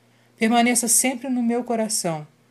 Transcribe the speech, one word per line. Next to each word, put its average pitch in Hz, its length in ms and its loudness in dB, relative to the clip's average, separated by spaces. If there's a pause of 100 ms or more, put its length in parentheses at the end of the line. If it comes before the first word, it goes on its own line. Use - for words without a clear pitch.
(380)
Permaneça 233 500 2
sempre 254 420 0
no 247 140 -2
meu 233 200 0
coração, 214 640 -4 (240)